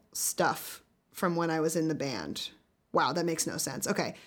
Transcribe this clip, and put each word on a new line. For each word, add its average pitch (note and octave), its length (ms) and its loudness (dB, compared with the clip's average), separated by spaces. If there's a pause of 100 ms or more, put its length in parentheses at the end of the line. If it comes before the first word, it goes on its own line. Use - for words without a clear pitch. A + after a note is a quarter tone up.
(140)
stuff - 720 -2 (280)
from F3 240 0
when E3+ 140 2
I D#3+ 120 2
was D#3+ 140 2
in D#3+ 120 4
the D#3 80 0
band. A#2 540 -4 (420)
Wow, D3+ 220 4
that E3 120 0
makes E3 220 0
no F2+ 100 -4
sense. - 300 -4
Okay. F#3+ 260 0 (140)